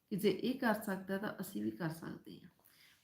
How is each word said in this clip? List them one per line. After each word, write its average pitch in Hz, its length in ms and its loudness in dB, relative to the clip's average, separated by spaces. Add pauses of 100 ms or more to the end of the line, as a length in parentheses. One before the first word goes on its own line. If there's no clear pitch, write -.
ਕਿ 214 60 0
ਜੇ 196 140 6
ਇਹ 254 300 2
ਕਰ 226 140 4
ਸਕਦਾ 190 440 -2
ਤਾਂ 208 240 -2
ਅਸੀਂ 208 220 -4
ਵੀ 214 80 0
ਕਰ - 180 -2
ਸਕਦੇ - 500 -8
ਹਾਂ। - 100 -20 (540)